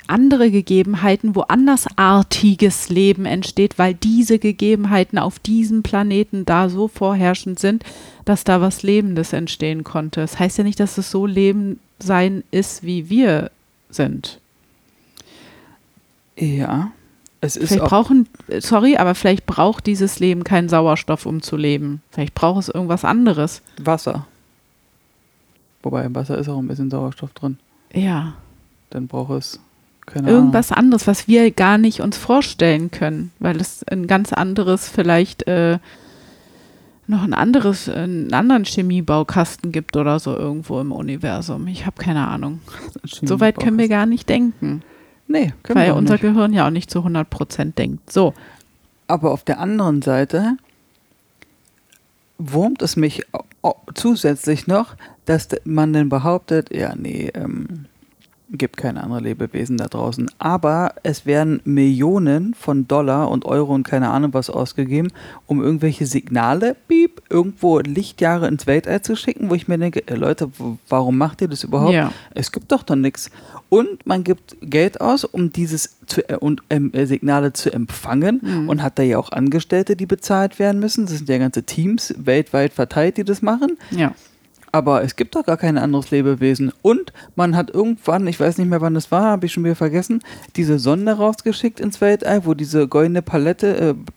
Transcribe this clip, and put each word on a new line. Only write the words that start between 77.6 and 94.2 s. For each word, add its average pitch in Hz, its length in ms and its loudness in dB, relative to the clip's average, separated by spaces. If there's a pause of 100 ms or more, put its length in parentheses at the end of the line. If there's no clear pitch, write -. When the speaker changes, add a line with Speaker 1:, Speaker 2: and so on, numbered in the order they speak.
Speaker 2:
empfangen 139 680 -2
Speaker 1:
Mhm. 170 260 -2
Speaker 2:
und 151 140 0
hat 139 160 -2
da 135 40 2
ja 120 140 2
auch - 140 -4
Angestellte, 165 640 0
die 185 100 -4
bezahlt 196 540 -2
werden 202 200 2
müssen. 214 280 -2
Das 160 100 -4
sind 151 100 -8
ja 127 120 2
ganze 127 240 0
Teams - 560 -2
weltweit 139 540 0
verteilt, 151 440 0
die 208 60 -4
das 202 180 -2
machen. 262 380 -2 (100)
Speaker 1:
Ja. 165 240 -2 (580)
Speaker 2:
Aber 143 320 2
es 135 120 -4
gibt - 200 -6
doch 320 100 -2
gar 165 120 0
kein 160 200 0
anderes 139 320 -2
Lebewesen. 135 600 0 (100)
Und 240 320 2 (220)
man 175 200 2
hat 175 140 0
irgendwann, 196 560 0
ich 170 140 -4
weiß 165 180 0
nicht 180 120 0
mehr, 170 120 0
wann 165 140 0
es 156 160 -4
war, 196 140 2
hab 208 180 0
ich 175 100 -4
schon 170 100 -2
wieder 170 120 0
vergessen, 170 480 -2 (320)
diese 151 240 2
Sonde 170 340 0
rausgeschickt 220 640 -2
ins - 220 -4
Weltall, 202 460 2
wo 156 80 2
diese 151 320 0
goldene 165 340 2
Palette, 175 560 0
äh, 156 160 0 (240)